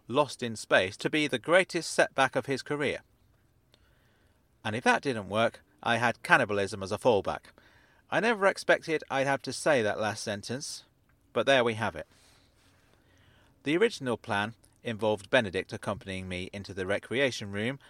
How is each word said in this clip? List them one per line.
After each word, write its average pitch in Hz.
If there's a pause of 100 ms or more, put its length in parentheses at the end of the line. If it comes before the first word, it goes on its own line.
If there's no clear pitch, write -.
Lost 135
in 113
Space 98
to 156
be 151
the 127
greatest 175
setback 135
of 127
his 135
career. 143 (1600)
And 107
if 127
that 240
didn't 117
work, 110 (200)
I 117
had 117
cannibalism 101
as 95
a 104
fallback. 98 (600)
I 160
never 202
expected 160
I'd 135
have 139
to 131
say 139
that 101
last 104
sentence, 113 (480)
but 117
there 131
we 117
have 101
it. 78 (1600)
The 147
original 139
plan 107 (300)
involved 107
Benedict 95
accompanying 95
me 92
into 101
the 92
recreation 113
room 110